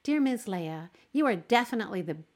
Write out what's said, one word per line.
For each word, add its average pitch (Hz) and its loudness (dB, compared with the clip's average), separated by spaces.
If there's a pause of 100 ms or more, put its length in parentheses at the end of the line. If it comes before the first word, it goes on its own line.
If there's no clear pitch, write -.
"Dear 294 2
Ms. 254 0
Leah, 165 -6 (220)
you 302 2
are 233 4
definitely 214 0
the 156 -4 (200)